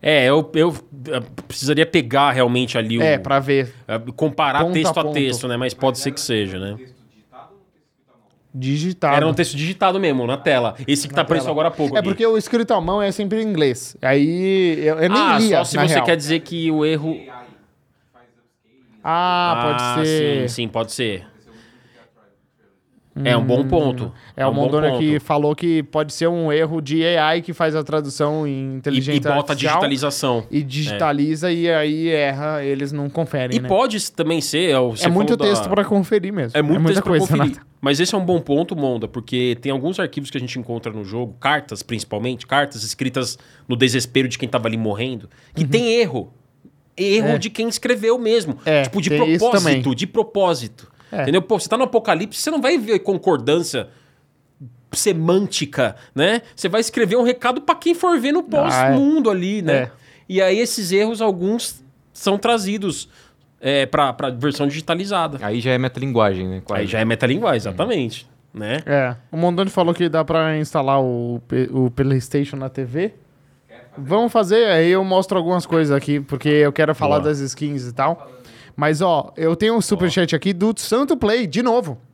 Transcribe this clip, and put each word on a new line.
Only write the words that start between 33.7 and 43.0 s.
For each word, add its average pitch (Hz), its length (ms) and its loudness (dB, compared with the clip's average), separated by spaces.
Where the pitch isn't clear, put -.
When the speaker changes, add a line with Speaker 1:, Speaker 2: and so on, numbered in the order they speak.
Speaker 1:
também 160 280 0
ser, 160 300 0
é, 135 100 4
você 120 260 0
Speaker 2:
É - 40 4
muito 202 260 2
Speaker 1:
falou - 0 -
da - 80 -2
Speaker 2:
texto 208 240 0
pra 196 160 0
conferir 196 480 0
mesmo. 135 240 -4
Speaker 1:
É 151 60 2
muito 147 140 2
Speaker 2:
É - 20 0
muita 160 160 4
Speaker 1:
texto 196 80 2
pra - 80 -2
Speaker 2:
coisa, 160 160 4
Speaker 1:
conferir. 143 300 2
Speaker 2:
Nathan. - 100 -20
Speaker 1:
Mas 139 180 0
esse 180 140 0
é 208 40 0
um 185 60 -2
bom 175 160 0
ponto, 156 340 -2
Monda, 127 320 -2
porque 123 540 -2
tem 135 100 -4
alguns 143 300 -4
arquivos 143 300 -6
que - 80 -6
a - 20 -4
gente 120 180 -8
encontra 117 320 -8
no 107 140 -10
jogo, 110 340 -8
cartas 143 440 -2
principalmente, 117 640 -6
cartas 139 360 -2
escritas 123 540 -6